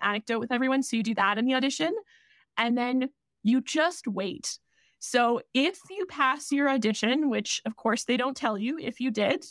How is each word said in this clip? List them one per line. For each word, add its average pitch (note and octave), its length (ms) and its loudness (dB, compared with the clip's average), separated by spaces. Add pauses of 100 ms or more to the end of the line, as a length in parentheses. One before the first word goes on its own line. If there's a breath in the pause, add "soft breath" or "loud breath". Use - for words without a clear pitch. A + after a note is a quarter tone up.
anecdote G#3+ 380 0
with A#3 100 -4
everyone. C4 320 2
So A#3+ 140 -2
you A3+ 80 0
do A3+ 100 -2
that G3+ 240 2
in A#3 60 2
the C4 100 4
audition, C#4 400 0 (600 soft breath)
and A#3 200 2
then B3+ 340 0 (340)
you A#3+ 160 4
just D#4 480 -2
wait. F#3+ 500 -6 (400)
So A#3+ 440 2 (120)
if D4+ 240 2 (120)
you F#4+ 160 -6
pass C#4+ 440 -2
your C#4+ 180 4
audition, B3+ 640 0
which G#3+ 340 -2
of A3 120 -6
course A3+ 260 0
they B3 140 0
don't C4 200 -2
tell A3 220 -2
you B3 220 -4
if - 180 -8
you B3 140 -2
did, G#3 380 0